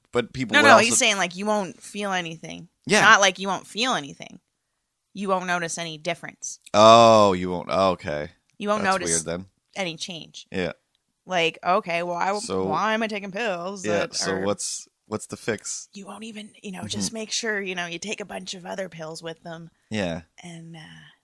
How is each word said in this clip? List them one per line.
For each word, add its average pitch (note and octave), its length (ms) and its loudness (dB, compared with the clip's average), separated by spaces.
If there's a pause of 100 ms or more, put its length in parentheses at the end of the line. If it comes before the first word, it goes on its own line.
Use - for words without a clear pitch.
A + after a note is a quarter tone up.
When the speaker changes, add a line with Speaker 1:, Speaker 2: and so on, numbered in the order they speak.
(120)
Speaker 1:
but - 220 -2
people B2+ 200 -6
Speaker 2:
No, C#4+ 80 6
Speaker 1:
would D4 60 6
Speaker 2:
no, C4+ 80 10
Speaker 1:
also G#3+ 100 8
Speaker 2:
he's A#3 140 2
saying, A3 180 2
like, F3 180 -2
you G3+ 120 -6
won't G#3 340 -4
feel G3+ 320 -8
anything. E3 540 -8 (180)
Speaker 1:
Yeah. G3+ 160 4
Speaker 2:
Not G#3 180 8
like F#3+ 200 4
you F#3+ 80 -6
won't F3+ 180 -4
feel A#3 300 -2
anything. D3 440 -10 (760)
You G3 140 -6
won't F#3 180 -2
notice F3 320 -4
any E3 180 -8
difference. - 640 -10 (160)
Speaker 1:
Oh, A2 580 10
you F#2 160 -2
won't. F2 220 -4
Oh, F#2 200 4
okay. E2+ 380 -4 (300)
Speaker 2:
You G#3 100 -8
won't G#3 140 0
Speaker 1:
That's F#3+ 100 2
Speaker 2:
notice F3+ 160 -2
Speaker 1:
weird, E3 160 -2
then. G2 200 -6 (300)
Speaker 2:
any D#3+ 220 -6
change. - 540 -14
Speaker 1:
Yeah. - 220 -4 (520)
Speaker 2:
Like, E3+ 400 0
okay, F3+ 380 0
well, F3 140 -6
I, F#3+ 220 0
Speaker 1:
So, G#3 260 -2
Speaker 2:
why G3 280 0
am A3 100 0
I A3 40 -2
taking G3+ 240 -8
pills F#3+ 540 -6
Speaker 1:
yeah, G#2 200 0
Speaker 2:
that - 100 -10
Speaker 1:
so F#2 160 -4
Speaker 2:
are F#2+ 100 -2
Speaker 1:
what's, - 460 -4 (200)
what's G#2+ 200 -6
the G#2 100 -12
fix? - 560 -8
Speaker 2:
You G3 120 -16
won't G3+ 180 -16
even, G#3+ 280 -16 (100)
you G#3 100 -12
know, F3+ 80 -12
Speaker 1:
Mm-hmm. G#3 80 -10
Speaker 2:
just G3+ 260 -4
make A3 180 -8
sure, G#3+ 300 -4
you F#3 140 -6
know, F3 120 -6
you E3+ 120 -8
take - 220 -12
a G3 40 -12
bunch F#3+ 280 -12
of F3+ 120 -16
other F#3+ 240 -10
pills D#3+ 340 -14
with D#3+ 200 -14
them. E3 280 -16 (180)
Speaker 1:
Yeah. F2 320 -4 (220)
Speaker 2:
And, E3 320 -18
uh, D#3+ 40 -18 (440)